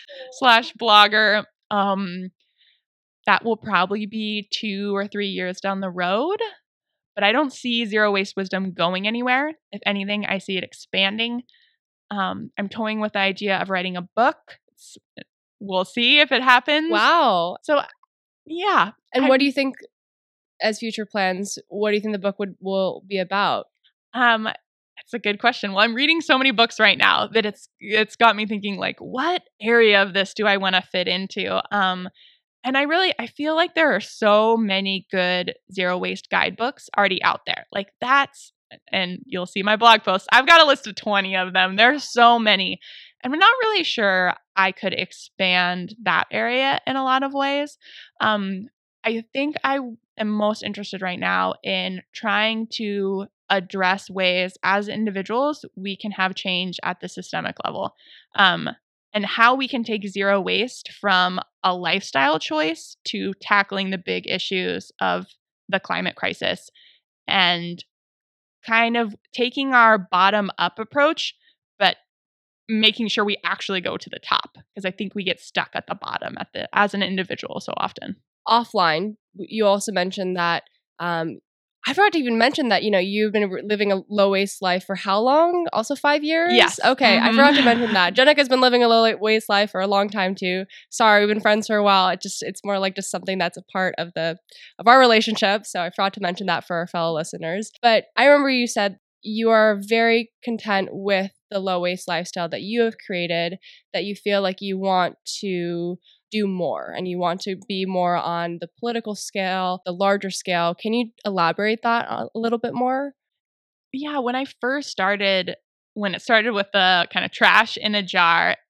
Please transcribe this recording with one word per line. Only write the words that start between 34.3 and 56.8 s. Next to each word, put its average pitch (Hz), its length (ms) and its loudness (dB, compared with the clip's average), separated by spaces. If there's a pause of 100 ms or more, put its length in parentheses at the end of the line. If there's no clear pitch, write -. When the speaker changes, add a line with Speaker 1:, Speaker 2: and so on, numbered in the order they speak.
Speaker 1:
many 196 540 -2
good 180 440 -2 (180)
zero 180 260 -2
waste 185 320 -8
guidebooks 196 680 -4
already 196 260 0
out - 240 0
there. - 260 -6
Like, 196 160 -8 (120)
that's, 269 520 -2 (380)
and 180 360 -4
you'll 180 200 -6
see 190 160 -6
my 214 140 2
blog 220 260 8
posts. 190 300 -2
I've 262 140 6
got 330 160 10
a 311 40 4
list 269 200 2
of 202 100 -12
twenty 196 400 -2
of 185 160 -2
them. 190 240 2
There 240 180 4
are 294 40 -4
so 240 420 4
many. 190 400 0 (420)
And 254 100 -6
I'm 311 60 -2
not 403 140 6 (100)
really 427 220 0
sure 185 500 0 (220)
I 190 160 2
could 190 220 -6
expand 180 1080 -2
that 180 300 0
area 247 540 -2
in 262 100 -4
a 269 80 -4
lot 262 180 0
of 277 120 -4
ways. 277 420 -4 (440)
Um, 202 460 -2 (380)
I 226 180 -4 (100)
think 294 300 -4
I 277 160 0 (400)
am 214 100 -4
most 208 360 -2
interested 196 380 -10
right 180 180 -6
now 185 420 0
in 185 380 -4 (140)
trying 220 580 -2
to 202 540 -4 (240)
address 190 600 -2
ways 185 540 -2
as 202 240 0
individuals 214 760 -4 (120)
we 190 200 -8
can 214 160 -10
have 190 220 -2
change 180 480 -4